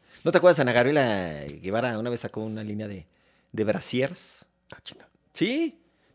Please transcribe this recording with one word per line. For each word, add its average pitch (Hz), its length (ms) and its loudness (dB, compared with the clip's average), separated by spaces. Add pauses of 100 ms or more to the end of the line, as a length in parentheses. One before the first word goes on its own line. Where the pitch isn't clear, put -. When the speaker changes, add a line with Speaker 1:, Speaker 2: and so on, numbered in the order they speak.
(240)
Speaker 1:
¿No - 80 0
te 190 60 6
acuerdas? 170 220 8
Ana 123 120 2
Gabriela 113 720 2 (180)
Guevara 110 360 -4
una 117 120 -6
vez 120 100 -6
sacó - 220 -10
una 110 220 -8
línea 104 240 -8
de, 95 180 -14 (460)
de 107 120 -2
brasiers. 131 840 -4 (280)
Speaker 2:
Ah, - 80 -20
chinga. - 260 -20 (260)
Speaker 1:
Sí, 277 440 -2 (360)